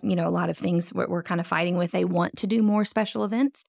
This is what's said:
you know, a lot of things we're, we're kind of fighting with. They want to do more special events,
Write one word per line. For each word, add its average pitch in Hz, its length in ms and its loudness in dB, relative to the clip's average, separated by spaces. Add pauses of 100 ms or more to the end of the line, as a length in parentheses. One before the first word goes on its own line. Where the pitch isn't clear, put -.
you 185 140 2
know, 170 100 0
a 170 40 0
lot 175 180 0
of 165 80 -4
things 175 380 0
we're, 185 120 0
we're 175 160 -4
kind 175 180 -4
of 170 60 -4
fighting 175 300 0
with. 175 160 0
They 180 140 2
want 175 320 0
to - 80 -2
do 220 160 2
more 208 240 4
special 214 380 -2
events, 240 440 0